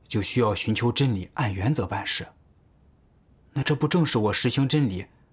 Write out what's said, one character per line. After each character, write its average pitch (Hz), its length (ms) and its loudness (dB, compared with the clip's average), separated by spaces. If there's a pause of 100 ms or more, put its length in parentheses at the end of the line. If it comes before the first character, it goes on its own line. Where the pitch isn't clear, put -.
就 104 120 -2
需 123 200 0
要 107 120 2
寻 107 220 -2
求 120 160 0
真 123 240 2
理， 92 200 -6
按 107 180 -2
原 101 200 0
则 101 140 -2
办 95 180 -6
事。 - 220 -4 (1300)
那 135 100 -2
这 156 100 2
不 147 140 0
正 165 180 4
是 - 120 0
我 104 160 2
实 - 160 2
行 139 180 2
真 143 220 2
理， 95 160 -6 (280)